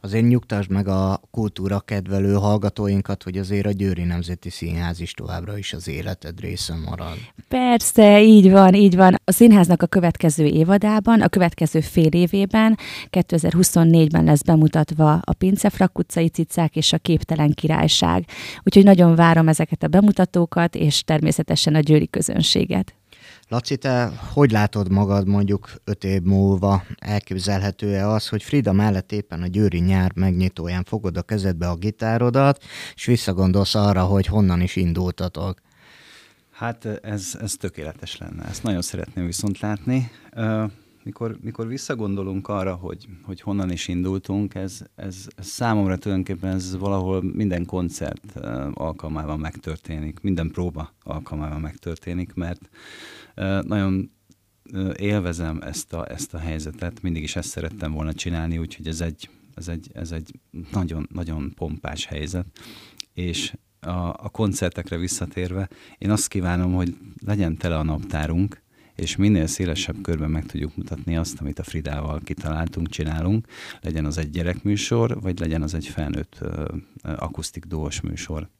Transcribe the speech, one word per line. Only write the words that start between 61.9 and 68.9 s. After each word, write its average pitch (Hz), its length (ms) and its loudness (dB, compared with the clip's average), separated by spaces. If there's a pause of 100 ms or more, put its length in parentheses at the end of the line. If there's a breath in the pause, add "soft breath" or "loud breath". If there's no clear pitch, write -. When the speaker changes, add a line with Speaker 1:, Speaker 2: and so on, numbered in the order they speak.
Speaker 3:
helyzet. 87 400 -8 (680 loud breath)
És 90 400 -8 (260)
a, - 100 -12 (180)
a - 240 -10
koncertekre 90 640 -4
visszatérve, 90 720 -8 (280 soft breath)
én 101 140 -2
azt 107 160 0
kívánom, 90 460 -2
hogy 90 220 -2 (300)
legyen 98 320 -2
tele 85 200 -4
a 78 60 -4
naptárunk, 80 840 -4 (300)